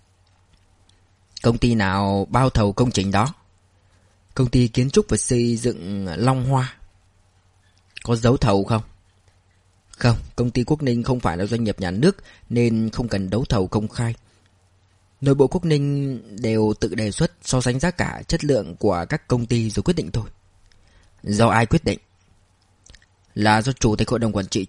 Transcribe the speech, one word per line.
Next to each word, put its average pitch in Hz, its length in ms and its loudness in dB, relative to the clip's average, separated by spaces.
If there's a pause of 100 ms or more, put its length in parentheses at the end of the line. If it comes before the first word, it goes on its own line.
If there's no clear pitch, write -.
(1400)
"Công 120 160 2
ty 117 180 2
nào 98 540 0
bao 127 200 2
thầu 104 240 2
công 123 180 0
trình 98 200 -2
đó?" 110 220 2 (1040)
"Công 127 140 2
ty 123 180 4
kiến 127 220 -2
trúc 214 200 2
và 110 80 0
xây 120 380 0
dựng 98 520 -4 (100)
Long 127 280 0
Hoa." 131 300 0 (1300)
"Có 117 200 -2
đấu 120 140 4
thầu 101 260 2
không?" 110 200 0 (1120)
"Không, 117 200 2 (180)
công 120 160 -2
ty 127 120 0
Quốc 151 200 -2
Ninh 120 200 0
không 127 160 0
phải 87 180 -2
là 95 80 -2
doanh 117 180 -2
nghiệp 104 160 -2
nhà 90 120 -4
nước 147 260 2 (320)
nên 113 400 2
không 120 180 -4
cần 98 220 -4
đấu 117 160 -2
thầu 98 220 0
công 107 200 -2
khai. 117 280 -4 (1080)
Nội 135 140 4
bộ 139 120 6
Quốc 175 180 -2
Ninh 143 560 0 (200)
đều 110 380 2
tự 104 160 -4
đề 107 160 -2
xuất, - 200 -2 (120)
so 127 180 0
sánh 123 180 -2
giá 175 120 0
cả, - 360 -6
chất 165 160 -2
lượng 117 320 0
của 90 340 0
các - 180 -6
công 120 180 0
ty 113 240 0
rồi 104 140 -2
quyết 180 120 0
định 98 160 -4
thôi." 107 180 -6 (920)
"Do 104 240 2
ai 110 180 2
quyết - 180 2
định?" - 160 -2 (1400)
"Là 107 260 4
do 131 100 0
Chủ 110 240 2
tịch 107 140 0
Hội 117 100 0
đồng 113 120 0
Quản 101 160 -2
trị 98 220 -2